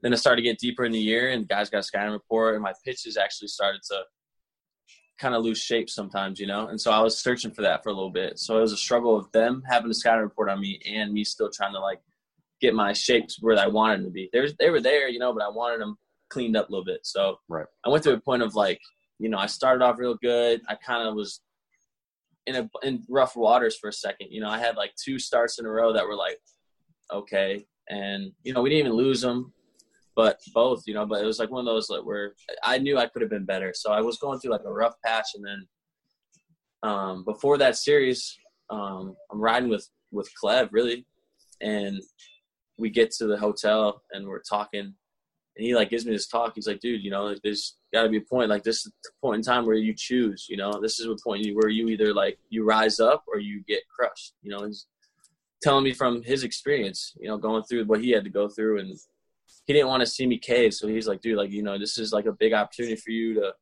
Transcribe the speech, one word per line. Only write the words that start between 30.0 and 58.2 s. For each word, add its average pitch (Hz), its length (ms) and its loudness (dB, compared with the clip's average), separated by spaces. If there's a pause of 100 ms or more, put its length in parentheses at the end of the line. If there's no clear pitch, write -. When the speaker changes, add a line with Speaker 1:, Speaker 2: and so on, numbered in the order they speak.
Speaker 1:
but 113 260 4 (140)
both, 120 320 4
you 107 80 -6
know, 107 100 -2
but 104 180 -2
it 107 40 0
was, 110 120 -2
like, 113 120 -2
one 127 100 -6
of 123 60 -4
those, 110 240 -2
like, 95 140 -6
where 101 300 -6 (280)
I 123 160 2
knew 139 180 2
I 120 100 4
could 117 160 -4
have 107 80 -2
been 104 140 -4
better. 95 300 -4
So - 180 -2
I 107 80 4
was 113 180 -2
going 135 200 -4
through, 127 140 -4
like, 104 120 -4
a 101 80 -8
rough 113 220 0 (100)
patch. 113 300 0
And 101 100 -16
then, 98 240 -12 (1120)
um, 95 420 -4
before 143 340 2
that 131 180 4
series, 135 600 2 (340)
um, 95 460 -8 (140)
I'm 107 100 -8
riding 120 280 2
with, 104 200 -2 (220)
with 101 200 -6 (120)
Clev, 113 300 2
really. 120 340 0 (540)
And 101 400 -4 (800)
we 113 100 -2
get 113 240 4
to - 140 -4
the 104 100 2
hotel 107 680 0 (100)
and 98 140 -12
we're 98 160 -10
talking. 104 380 -4 (760)
And 110 100 -6
he, 120 80 2
like, 107 160 4
gives 117 160 -2
me 113 60 -2
this 101 160 -4
talk. 113 260 0
He's 107 140 -6
like, 101 100 -4
"Dude, 117 240 -4
you 98 80 -6
know, 98 140 -4
like, 101 180 -6
there's 104 360 -6 (140)
gotta 113 160 4
be 110 100 2
a - 20 0
point. 123 280 0
Like, 104 140 2
this 113 240 -2
is 107 60 -20 (100)
the - 80 -18 (100)
point 117 160 0
in 110 60 -2
time 123 240 0
where 110 80 4
you 110 220 0
choose, 117 520 -2
you 101 80 -8
know, 101 240 -4
this 110 200 -4
is 113 60 -8
the 107 180 -4
point 107 200 -4
you, 104 120 -2
where 107 120 4
you 113 200 0
either, 107 260 2
like, 98 240 0 (100)
you 110 160 -4
rise 110 360 2
up 123 260 4
or 107 140 -4
you 104 260 -10
get 104 220 -2
crushed." - 540 -6
You 104 100 -12
know, 101 120 -8
he's 104 220 -12 (760)
telling 139 220 4
me 135 100 2
from 120 300 0
his 131 220 -2
experience, 113 760 -4
you - 100 -12
know, 107 100 -6
going 110 260 -2
through 117 220 -2
what 107 140 4
he 123 120 0
had 107 100 4